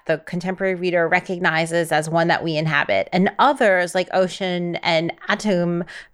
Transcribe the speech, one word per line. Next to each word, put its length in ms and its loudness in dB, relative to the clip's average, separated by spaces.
the 120 0
contemporary 560 -4
reader 340 0
recognizes 840 0
as 180 0
one 200 2
that 160 2
we 120 -2
inhabit. 560 0
And 260 2
others, 560 2
like 180 0
Ocean 640 -2
and 360 0
Atum, 560 0